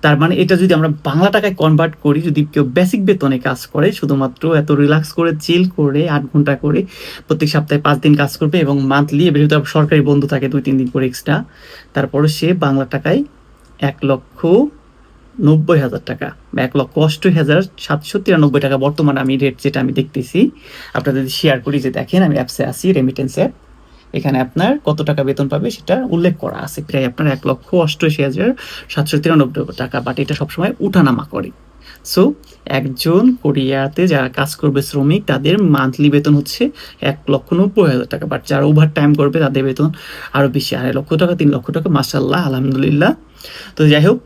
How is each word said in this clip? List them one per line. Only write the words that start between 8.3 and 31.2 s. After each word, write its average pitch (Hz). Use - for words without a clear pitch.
করবে 160
এবং 139
মান্থলি, 143
এর 165
ভিতরে 151
আবার 143
সরকারি 151
বন্ধ 143
থাকে 139
দুই 139
তিন 135
দিন 123
করে 131
এক্সট্রা, -
তারপরে 143
সে 160
বাংলা 135
টাকায় 156
এক 143
লক্ষ -
নব্বই 156
হাজার -
টাকা, -
বা -
এক -
লক্ষ 127
অষ্টআশি 156
হাজার 151
সাতশো 151
তিরানব্বই 147
টাকা 135
বর্তমানে 143
আমি 131
রেট 135
যেটা 135
আমি 135
দেখতেছি, 147
আপনারা 135
যদি 131
শেয়ার 139
করি 143
যে 131
দেখেন, 180
আমি 151
অ্যাপসে 123
আছি, -
রেমিটেন্স 127
অ্যাপ, 202
এখানে 139
আপনার 165
কত 156
টাকা 147
বেতন 139
পাবে 165
সেটা -
উল্লেখ 175
করা -
আছে, -
প্রায় 135
আপনার 151
এক 147
লক্ষ 131
অষ্টআশি 151
হাজার 180
সাতশো 151
তিরানব্বই 156
টাকা, 131
but 123
এটা 147
সবসময় 170
উঠানামা 160